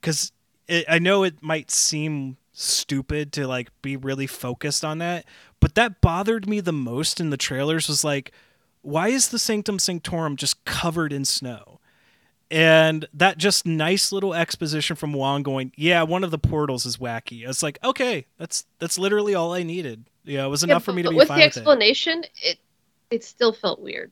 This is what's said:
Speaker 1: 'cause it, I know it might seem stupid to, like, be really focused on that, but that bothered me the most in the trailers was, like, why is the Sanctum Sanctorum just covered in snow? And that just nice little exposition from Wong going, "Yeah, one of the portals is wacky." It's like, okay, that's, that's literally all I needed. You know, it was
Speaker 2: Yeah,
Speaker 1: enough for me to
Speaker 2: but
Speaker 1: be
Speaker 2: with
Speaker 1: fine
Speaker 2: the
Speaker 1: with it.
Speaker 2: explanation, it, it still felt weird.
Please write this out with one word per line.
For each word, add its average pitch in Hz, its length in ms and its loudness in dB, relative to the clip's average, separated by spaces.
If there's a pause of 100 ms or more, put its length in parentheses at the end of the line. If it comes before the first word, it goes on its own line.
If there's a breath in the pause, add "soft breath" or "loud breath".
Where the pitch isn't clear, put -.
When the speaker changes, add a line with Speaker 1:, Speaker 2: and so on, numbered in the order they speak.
Speaker 1:
'cause - 320 -4 (360)
it, 170 200 0
I 165 120 4
know 190 240 4
it 156 180 -4
might 156 280 -4
seem 151 640 -2 (160)
stupid 143 800 -4
to, 139 160 -4
like, 127 220 -6 (120)
be 139 140 -6
really 135 320 -4
focused 131 560 -6
on 156 140 -4
that, 170 280 -4 (340 soft breath)
but - 140 6
that 214 260 2
bothered 196 480 2
me 208 120 0
the 175 120 -2
most 135 480 -2
in 165 100 -2
the 139 60 -2
trailers 147 520 -2
was, 147 160 0
like, 143 260 -2 (500)
why 160 280 0
is 254 200 2
the 233 100 -4
Sanctum 208 400 -2
Sanctorum 165 580 -4
just - 280 -6
covered 160 480 -2
in 139 140 -4
snow? 120 540 -6 (680)
And 160 640 6
that 170 240 4
just 185 260 2
nice 165 480 0
little 196 220 -2
exposition 156 600 -2
from 147 200 -6
Wong 139 280 0
going, 135 320 -4
"Yeah, 170 280 4
one 170 200 0
of 180 80 -2
the 160 80 -4
portals 143 460 0
is 120 140 -6
wacky." 117 500 -10
It's 131 140 -4
like, 147 200 -4
okay, 247 440 -2 (120)
that's, - 280 -8 (120)
that's - 200 -4
literally 202 360 2
all 170 200 0
I 180 80 -2
needed. 160 420 -8 (200)
You 143 120 -6
know, 135 120 -2
it - 20 -2
was 143 120 0
Speaker 2:
Yeah, 170 120 4
Speaker 1:
enough 170 100 0
for 202 80 -4
me 175 100 -2
to 170 60 2
Speaker 2:
but 165 40 0
Speaker 1:
be 160 40 2
Speaker 2:
with 302 120 8
Speaker 1:
fine 285 100 0
Speaker 2:
the 311 80 8
Speaker 1:
with 302 100 0
it. - 40 -8
Speaker 2:
explanation, 277 640 4 (180)
it, 170 160 -4 (520)
it 233 140 -4
still 233 300 0
felt - 260 -4
weird. - 320 -12